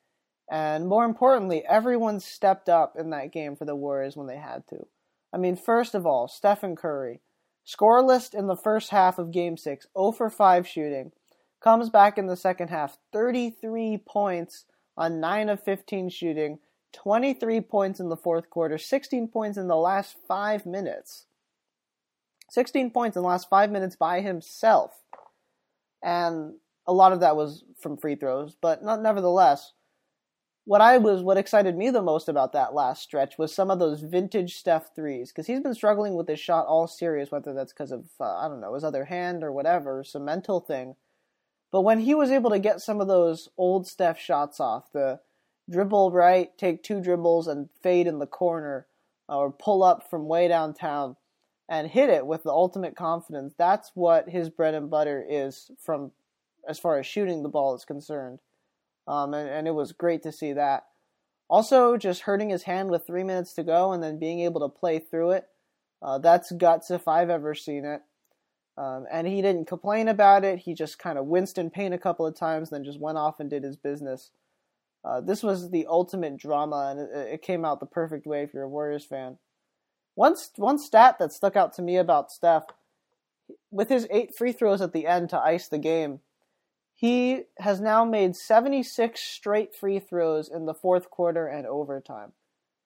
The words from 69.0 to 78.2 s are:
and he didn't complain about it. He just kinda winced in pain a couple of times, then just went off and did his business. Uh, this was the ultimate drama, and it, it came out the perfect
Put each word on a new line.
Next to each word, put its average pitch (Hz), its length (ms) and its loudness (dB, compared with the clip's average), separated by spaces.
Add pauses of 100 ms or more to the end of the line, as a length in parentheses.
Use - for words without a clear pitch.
and 165 160 -4
he 196 140 -2
didn't 185 240 0
complain 208 440 -4
about 196 360 8
it. 190 140 0
He 175 160 -10
just 156 240 -8
kinda 147 240 -6
winced 180 340 0
in 170 140 -4
pain 190 240 -6
a 175 40 -6
couple 170 280 -4
of 160 80 -6
times, 160 340 -6
then 143 160 -10
just 143 160 -14
went 156 160 -6
off 156 240 -4
and 147 80 -10
did 139 140 -8
his 139 140 -12
business. 143 560 -10 (680)
Uh, 127 200 -6
this 190 200 -4
was 185 280 -4
the 165 160 -2
ultimate 170 500 -2
drama, 147 540 -4
and 143 100 -10
it, 131 340 -10
it 156 80 -12
came 175 220 -6
out 147 160 -4
the - 60 -14
perfect 160 400 -8